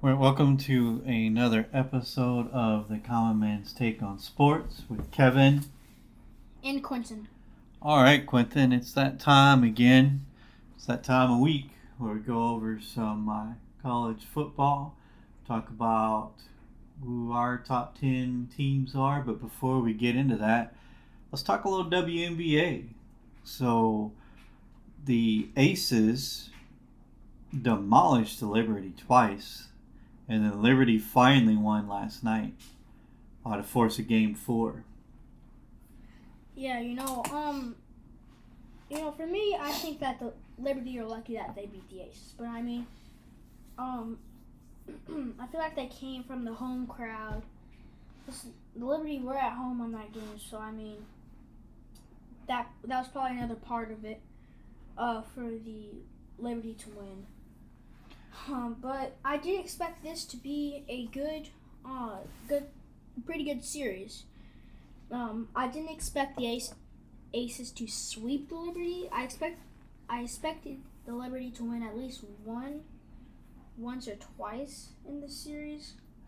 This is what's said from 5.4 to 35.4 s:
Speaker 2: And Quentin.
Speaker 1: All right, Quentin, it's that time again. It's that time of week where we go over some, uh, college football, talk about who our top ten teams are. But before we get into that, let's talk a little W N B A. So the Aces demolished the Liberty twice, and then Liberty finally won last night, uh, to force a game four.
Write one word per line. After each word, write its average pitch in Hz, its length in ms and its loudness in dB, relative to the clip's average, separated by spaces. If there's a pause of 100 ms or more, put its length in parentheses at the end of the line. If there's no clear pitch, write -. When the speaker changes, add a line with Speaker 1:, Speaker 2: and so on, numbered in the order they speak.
Speaker 2:
And 277 200 -4
Quentin. 226 440 -8 (540)
Speaker 1:
All 147 200 6
right, 139 240 8
Quentin, 127 480 4
it's 123 200 0
that 135 260 0
time 139 440 10
again. 127 600 8 (500)
It's - 120 -18
that 120 160 -2
time 127 280 4
of 120 80 4
week 143 300 2 (280)
where 113 160 -4
we 107 60 -4
go 117 300 0
over 110 320 -4
some, 107 480 -4
uh, 107 240 -6 (280)
college 117 440 -4
football, 143 720 -2 (520)
talk 113 220 -4
about 110 640 0 (680)
who 120 280 -4
our 120 280 0
top 120 400 -4
ten 127 560 0
teams 139 400 0
are. 139 260 2
But 117 180 -4
before 131 400 0
we 117 140 2
get 120 220 2
into 131 220 4
that, 110 380 2 (560)
let's 135 120 -6
talk 220 200 0
a 202 60 0
little 185 200 0
W 170 360 0
N 170 100 -4
B 160 240 2
A. 160 260 0 (580)
So 113 680 2 (920)
the 113 500 2
Aces 131 960 4 (1120)
demolished 113 800 4
the 113 60 -6
Liberty 104 520 0
twice, - 720 2 (600)
and 110 160 2
then 104 160 -2
Liberty 120 380 6
finally 123 580 6
won 107 320 0
last 101 340 -8
night, 110 300 -2 (880)
uh, 107 140 -4
to 101 60 -6
force 113 340 2
a 117 60 -4
game 110 320 4
four. 113 480 -2 (1700)